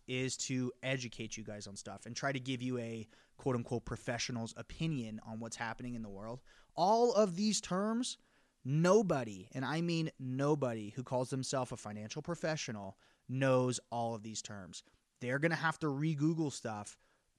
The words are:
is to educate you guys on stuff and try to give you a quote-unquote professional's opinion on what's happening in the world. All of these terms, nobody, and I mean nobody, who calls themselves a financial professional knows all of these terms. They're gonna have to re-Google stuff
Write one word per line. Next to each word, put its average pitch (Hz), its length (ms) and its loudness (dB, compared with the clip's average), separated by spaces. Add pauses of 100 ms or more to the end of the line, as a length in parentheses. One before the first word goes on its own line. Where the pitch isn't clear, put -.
is 127 300 0
to 127 340 0 (120)
educate 123 520 -4
you 110 80 -10
guys 104 220 -10
on 98 100 -12
stuff 101 300 -12
and 117 100 -10
try 139 160 0
to 135 80 -2
give 127 220 -2
you 127 160 0
a 113 300 -6 (300)
quote-unquote 120 480 0
professional's 117 680 -4
opinion 117 720 -4
on 110 140 -8
what's 113 160 -6
happening 120 400 -6
in 113 80 -6
the 104 60 -10
world. 110 320 -10 (340)
All 226 380 6
of 196 220 6
these 208 240 2
terms, 220 600 0 (440)
nobody, 147 920 4
and 131 100 -2
I 156 160 0
mean 165 380 0
nobody, 131 720 0
who 135 100 -6
calls 123 300 -2
themselves 131 400 -2
a 127 60 -8
financial 107 440 -8
professional 147 800 -4 (280)
knows 127 520 4 (120)
all 117 220 0
of 107 80 -6
these 107 220 -8
terms. 95 400 -12 (380)
They're 127 180 0
gonna 165 160 4
have 156 240 0
to 160 80 0
re-Google 151 640 2
stuff 104 480 -6 (400)